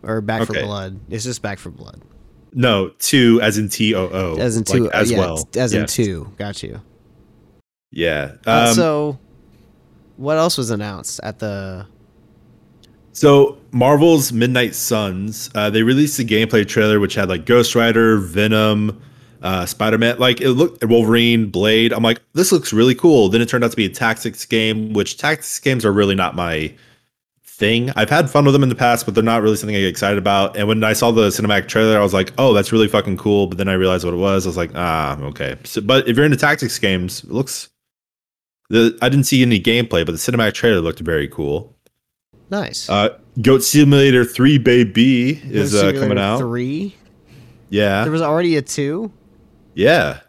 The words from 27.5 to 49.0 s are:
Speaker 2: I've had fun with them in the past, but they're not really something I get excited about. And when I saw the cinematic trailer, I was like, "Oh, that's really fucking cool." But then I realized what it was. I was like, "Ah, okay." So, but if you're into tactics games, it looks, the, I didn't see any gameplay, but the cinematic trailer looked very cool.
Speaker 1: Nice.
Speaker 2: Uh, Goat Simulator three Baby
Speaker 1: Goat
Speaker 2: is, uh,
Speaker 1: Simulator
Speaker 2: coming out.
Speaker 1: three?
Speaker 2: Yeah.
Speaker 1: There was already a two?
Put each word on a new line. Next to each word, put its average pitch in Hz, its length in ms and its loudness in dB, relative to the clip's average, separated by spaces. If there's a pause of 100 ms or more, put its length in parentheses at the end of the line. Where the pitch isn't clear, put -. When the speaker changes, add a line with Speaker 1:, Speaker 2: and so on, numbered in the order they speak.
Speaker 2:
I've 110 120 0
had 151 220 0
fun 147 140 2
with 139 100 4
them 139 80 4
in 131 80 2
the - 60 -2
past, 120 280 0
but 101 100 -6
they're 110 100 2
not 113 180 0
really 107 140 2
something 107 200 -6
I 98 40 0
get 95 80 0
excited 101 280 -2
about. 98 400 0
And 104 120 -2
when 110 160 0
I 110 100 0
saw 117 160 2
the 110 180 4
cinematic 104 400 0
trailer, 110 300 2
I 101 40 4
was 98 120 0
like, 92 240 -2
"Oh, 131 160 4
that's 101 180 0
really 110 160 2
fucking 101 300 -2
cool." 101 300 0
But 90 100 -10
then 98 100 -4
I 95 60 -2
realized 92 300 0
what 87 100 -4
it 87 40 -6
was. 95 280 0
I - 20 -4
was 85 80 -6
like, 85 200 -6
"Ah, 80 440 -4
okay." 69 440 -10
So, - 180 -8
but 131 260 0
if 117 80 0
you're 143 80 4
into 143 140 2
tactics 147 400 -2
games, 92 460 -4
it - 80 -14
looks, - 360 -8 (1000)
the, 113 320 2
I 123 80 2
didn't 139 160 2
see 131 160 2
any 117 180 2
gameplay, 110 460 0
but 85 60 -4
the 82 60 -8
cinematic 117 360 -2
trailer 110 260 0
looked 82 200 -4
very 78 280 -4
cool. 73 480 -8 (760)
Speaker 1:
Nice. - 400 -8
Speaker 2:
Uh, 104 200 0 (300)
Goat 131 220 4
Simulator 139 600 6
three 135 340 2
Baby 123 760 2
Speaker 1:
Goat 135 180 -12
Speaker 2:
is, 101 200 -2
uh, 104 100 2
Speaker 1:
Simulator 98 180 0
Speaker 2:
coming 101 180 0
out. 101 220 0
Speaker 1:
three? 131 560 -6 (720)
Speaker 2:
Yeah. 101 340 2
Speaker 1:
There 151 80 -2
was 165 120 -2
already 160 340 0
a 143 60 0
two? 156 500 -6 (640)